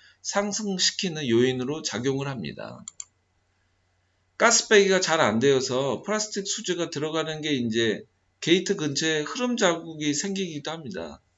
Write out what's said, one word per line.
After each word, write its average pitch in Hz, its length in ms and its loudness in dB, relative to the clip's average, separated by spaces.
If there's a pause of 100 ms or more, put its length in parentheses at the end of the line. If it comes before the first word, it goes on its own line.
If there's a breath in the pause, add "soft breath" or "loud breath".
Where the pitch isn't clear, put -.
(220 loud breath)
상승시키는 196 1040 -2
요인으로 127 540 2
작용을 135 460 -2
합니다. 64 560 -10 (1500)
가스 226 300 4
빼기가 190 320 6
잘 165 200 2
안 113 200 4
되어서 131 640 2
플라스틱 208 440 -4
수지가 175 440 -4
들어가는 156 520 -4
게 151 100 -2
이제 113 540 0 (340)
게이트 185 360 2
근처에 151 460 -2
흐름 247 340 -2
자국이 165 580 0
생기기도 175 560 -4
합니다. 120 500 -10 (180)